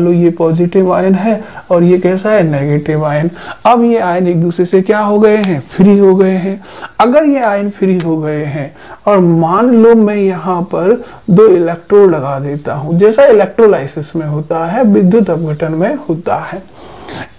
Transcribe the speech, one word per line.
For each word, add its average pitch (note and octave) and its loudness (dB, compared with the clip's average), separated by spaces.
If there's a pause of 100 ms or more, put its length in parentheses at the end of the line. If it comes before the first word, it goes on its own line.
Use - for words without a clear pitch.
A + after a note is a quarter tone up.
लो E3+ 2
ये E3+ 2
positive F3 0
आयन F#3+ 0
है G3+ -2 (320)
और F3 2
ये F3+ 4
कैसा F#3+ -2
है? G#3 2
Negative D3 -2
आयन। D3+ -2 (360)
अब A#3 2
ये A#3 2
आयन F3+ -2
एक F3 0
दूसरे F3 -2
से F#3+ 0
क्या G#3 0
हो G#3 0
गए G#3+ 4
हैं? F#3 -2 (100)
Free G3+ 4
हो G3 4
गए F#3+ 2
हैं। F#3+ -4 (400)
अगर B3+ 2
ये C#4 0
आयन G#3 -2
free F#3+ -2
हो E3 -2
गए D3+ -4
हैं C#3+ -8 (360)
और G3+ 4
मान E3+ 2
लो A3+ 6
मैं G#3 2
यहाँ F3+ -4
पर F#3+ -2 (280)
दो G#3 6
electrode F3 2
लगा C#3 -4
देता C#3+ -8
हूँ, D3+ -4
जैसा A3 4
electrolysis G3 0
में D#3+ -6
होता D#3 -6
है, G3+ -2
विद्युत G#3 2
अपघटन D#3+ -4
में F#3 -2 (160)
होता E3 -4
है, F#3 -12 (760)